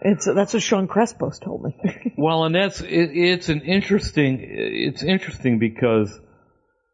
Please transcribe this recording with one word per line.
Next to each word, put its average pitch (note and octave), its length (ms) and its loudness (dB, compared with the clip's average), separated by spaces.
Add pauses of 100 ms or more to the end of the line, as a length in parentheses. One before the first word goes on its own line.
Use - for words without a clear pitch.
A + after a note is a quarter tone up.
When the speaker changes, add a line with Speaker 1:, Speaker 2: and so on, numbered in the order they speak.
Speaker 1:
It's, G3 240 2
that's F#3+ 280 0
what A3 80 0
Sean F#3+ 260 0
Crespos G3+ 520 -2
told - 240 -10
me. - 180 -8
<laughs> - 360 -4
Speaker 2:
Well, D#3+ 260 2
and D#3+ 100 2
that's, F#3+ 260 0
it, E3+ 60 -10 (280)
it's F3 340 2
an D3+ 140 0
interesting, E3 800 0
it's A2 600 -4
interesting C#3+ 560 0
because, A2 600 2 (760)